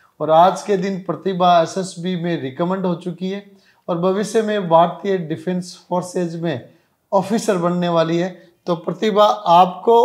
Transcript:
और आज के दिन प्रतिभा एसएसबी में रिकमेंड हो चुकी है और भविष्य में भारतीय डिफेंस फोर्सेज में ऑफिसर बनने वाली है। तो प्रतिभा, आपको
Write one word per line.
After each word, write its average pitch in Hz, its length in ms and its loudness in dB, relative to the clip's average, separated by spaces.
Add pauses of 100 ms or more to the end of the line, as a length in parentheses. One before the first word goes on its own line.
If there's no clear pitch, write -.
(200)
और 151 120 -2
आज 180 300 4
के 202 140 -2
दिन 185 240 -4
प्रतिभा 175 640 2
एसएसबी 180 540 -6
में 165 260 -4
रिकमेंड 175 440 -4
हो 175 100 -2
चुकी 180 340 -8
है 202 140 -10 (440)
और 175 120 -2
भविष्य 190 420 0
में 208 260 -2
भारतीय 170 500 2
डिफेंस 175 580 -6 (120)
फोर्सेज 175 540 -4
में 151 260 -6 (440)
ऑफिसर 196 460 0
बनने 175 300 -2
वाली 165 280 0
है। 180 340 -6 (160)
तो 175 100 0
प्रतिभा, 208 480 0
आपको 185 720 4 (100)